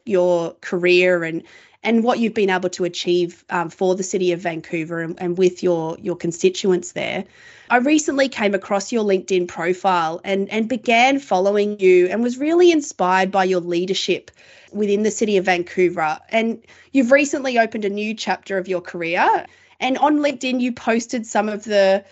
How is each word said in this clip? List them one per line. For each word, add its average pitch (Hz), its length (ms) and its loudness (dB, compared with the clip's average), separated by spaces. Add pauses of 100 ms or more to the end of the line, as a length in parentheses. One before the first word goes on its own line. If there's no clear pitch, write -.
your 180 560 2
career 180 640 2
and, 165 200 -6 (400)
and 226 200 2
what 233 140 2
you've 226 160 0
been 202 160 2
able 185 200 0
to 180 140 -4
achieve, 175 680 -2
um, 170 180 -4
for 185 240 0
the 196 80 -2
City 185 300 -2
of 170 80 -4
Vancouver 165 640 -6
and, 165 200 -8
and 175 160 -4
with 180 240 2
your, 165 380 -2
your 175 160 -6
constituents 180 800 -2
there. 170 300 -6 (460)
I 233 80 4
recently 277 500 2
came 208 280 -2
across 196 360 -4
your 226 120 0
LinkedIn 185 440 0
profile 175 760 -2
and, 196 260 -2
and 220 180 -2
began 247 520 2
following 208 600 0
you 185 280 6
and 208 160 -2
was 247 160 -4
really 339 320 4
inspired 190 580 0
by 190 140 2
your 185 160 0
leadership 175 720 -4 (420)
within 202 300 0
the 220 80 0
City 214 260 0
of 180 80 0
Vancouver. 175 720 0 (120)
And 226 300 -2 (320)
you've 254 200 2
recently 277 480 2
opened 220 260 -2
a 196 60 -2
new 214 240 -6
chapter 196 420 -6
of 185 100 -6
your 180 140 -4
career. 185 640 -2 (340)
And 254 200 -2
on 294 200 2
LinkedIn, 262 420 -2
you 247 100 0
posted 233 560 -4
some 214 220 -2
of 208 160 -10
the, 196 460 2